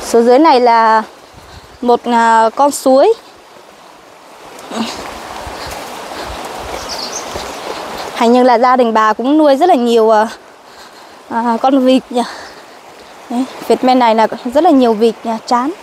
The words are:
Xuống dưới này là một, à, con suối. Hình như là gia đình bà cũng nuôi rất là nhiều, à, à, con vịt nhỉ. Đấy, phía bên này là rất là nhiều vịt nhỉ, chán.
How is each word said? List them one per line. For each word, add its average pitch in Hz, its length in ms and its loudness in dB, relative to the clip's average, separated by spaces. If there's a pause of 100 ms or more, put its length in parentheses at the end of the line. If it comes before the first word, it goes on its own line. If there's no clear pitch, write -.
(140)
Xuống 233 120 4
dưới 247 140 6
này 302 200 6
là 226 440 4 (760)
một, 240 240 2
à, 226 500 2
con 285 160 2
suối. 277 420 4 (4000)
Hình 240 180 -2
như 247 100 0
là 240 160 0
gia 247 160 2
đình 233 180 0
bà 214 200 0
cũng 262 240 -2
nuôi 294 180 4
rất 339 140 0
là 349 60 4
nhiều, 233 340 2
à, 220 180 2 (1000)
à, 233 320 -2
con 269 240 2
vịt 262 240 4
nhỉ. 240 120 -2 (1080)
Đấy, 247 160 -4 (200)
phía 233 160 2
bên 254 180 2
này 233 160 4
là 220 120 2 (260)
rất 302 100 2
là 359 60 4
nhiều 254 240 4
vịt 220 300 0
nhỉ, 233 80 -6 (160)
chán. 247 240 -2 (120)